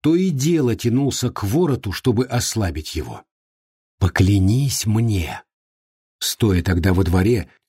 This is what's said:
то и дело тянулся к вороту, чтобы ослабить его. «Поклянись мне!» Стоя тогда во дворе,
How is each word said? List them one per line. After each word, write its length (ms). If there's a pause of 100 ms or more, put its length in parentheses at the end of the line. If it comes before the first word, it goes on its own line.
то 140
и 140
дело 440
тянулся 560
к 140
вороту, 480
чтобы 340
ослабить 680
его. 260 (760)
«Поклянись 880
мне!» 580 (760)
Стоя 440
тогда 300
во 120
дворе, 440 (200)